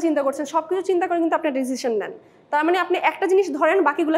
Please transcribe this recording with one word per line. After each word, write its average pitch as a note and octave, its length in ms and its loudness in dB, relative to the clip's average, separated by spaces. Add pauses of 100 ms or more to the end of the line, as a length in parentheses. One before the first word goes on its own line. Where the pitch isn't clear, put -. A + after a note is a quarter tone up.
চিন্তা D4 200 2
করছেন, C#4+ 280 -2
সব D#4+ 160 0
কিছু F#4 200 0
চিন্তা F#4 180 0
করে E4+ 160 0
কিন্তু E4 160 2
আপনি E4 100 -2 (100)
ডিসিশন B3+ 420 -4
নেন। F3 120 -8 (380)
তার D4 140 2
মানে F4 200 2
আপনি F4+ 120 0 (140)
একটা - 200 -4
জিনিস F#4+ 160 4 (120)
ধরেন, E4 180 4 (100)
বাকিগুলো D#4 300 0